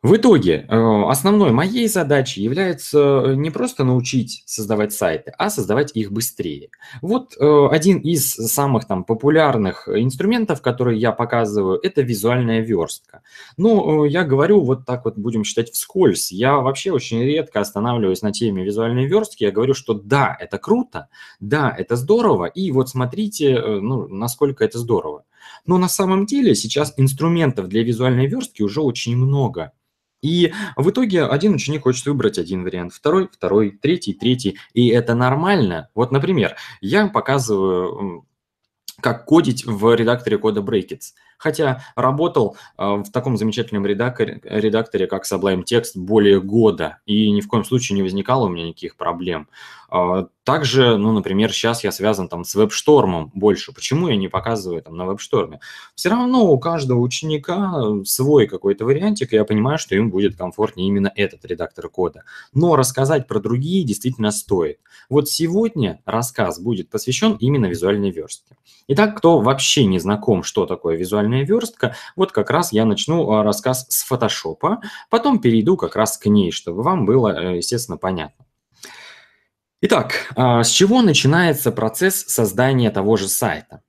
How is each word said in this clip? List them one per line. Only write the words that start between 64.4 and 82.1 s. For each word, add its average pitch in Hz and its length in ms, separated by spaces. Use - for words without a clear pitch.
Вот 139 180
сегодня 165 800
рассказ 101 540
будет 98 300
посвящён 127 500
именно 127 260
визуальной 95 460
вёрстке. - 440
Итак, 208 300
кто 165 220
вообще 131 460
не 92 140
знаком, 101 440
что 92 220
такое 85 300
визуальная 104 480
вёрстка, 196 500
вот 185 160
как - 180
раз 165 220
я 107 140
начну, 143 460
а, 107 120
рассказ 127 460
с - 140
фотошопа, 123 760
потом 233 300
перейду 117 360
как - 200
раз 107 220
к - 80
ней, 101 260
чтобы 87 300
вам 165 240
было, 131 280
э, 87 240
естественно, 95 400
понятно. 90 460
Итак, - 520
а, 120 260
с 113 80
чего 226 320
начинается 156 720
процесс 180 560